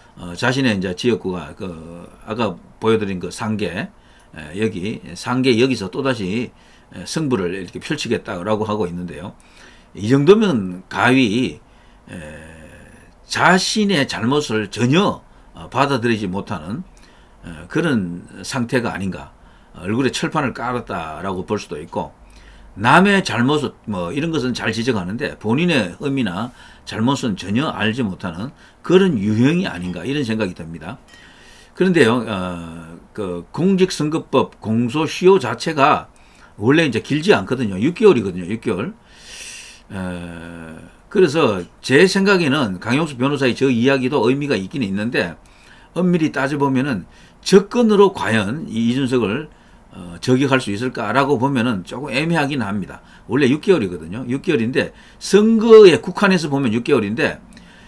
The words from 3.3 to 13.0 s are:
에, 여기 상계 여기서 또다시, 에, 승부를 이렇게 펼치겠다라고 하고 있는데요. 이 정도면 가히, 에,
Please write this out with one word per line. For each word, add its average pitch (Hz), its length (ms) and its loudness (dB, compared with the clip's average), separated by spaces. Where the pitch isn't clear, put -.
에, 78 240 -12
여기 104 420 -4
상계 123 460 0
여기서 113 320 0
또다시, 117 600 -4
에, 90 100 -14
승부를 117 480 -2
이렇게 95 260 -10
펼치겠다라고 107 880 -4
하고 104 220 -2
있는데요. 87 480 -10
이 104 160 -6
정도면 139 800 4
가히, 117 680 2
에, 98 100 -16